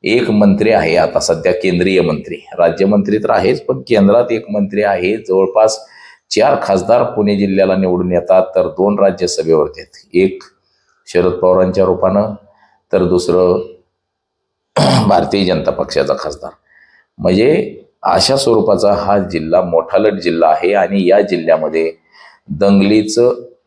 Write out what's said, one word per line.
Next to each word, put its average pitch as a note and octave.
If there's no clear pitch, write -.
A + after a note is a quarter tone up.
एक A2+
मंत्री G#2
आहे E2
आता E2
सध्या, F2
केंद्रीय F2+
मंत्री, D#2+
राज्यमंत्री G2
तर G#2
आहेच, G#2+
पण C3
केंद्रात G#2+
एक A2
मंत्री G#2
आहे. G2
जवळपास F#2+
चार C3+
खासदार G2
पुणे G#2
जिल्ह्याला G2
निवडून F2+
येतात, F#2
तर F2+
दोन G2+
राज्यसभेवरती F2
आहेत. -
एक F#2+
शरद F2
पवारांच्या F#2
रूपानं, F#2+
तर F#2
दुसरं F2+
<clears throat> B2+
भारतीय F#2+
जनता E2
पक्षाचा -
खासदार. D2
म्हणजे A2+
अशा F#2+
स्वरूपाचा G#2
हा G2+
जिल्हा, E2+
मोठा F2
लट G#2
जिल्हा E2+
आहे. F2
आणि F#2+
या G2+
जिल्ह्यामध्ये D#2+
दंगलीचं G#2